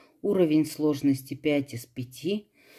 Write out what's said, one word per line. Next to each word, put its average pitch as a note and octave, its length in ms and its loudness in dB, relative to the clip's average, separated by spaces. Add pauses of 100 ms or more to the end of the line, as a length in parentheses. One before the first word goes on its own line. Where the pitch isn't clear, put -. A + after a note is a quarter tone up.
(220)
Уровень E3 440 2
сложности C#3+ 680 0
пять C#3+ 380 -2
из A#2+ 120 -10
пяти. F3+ 680 -8 (280)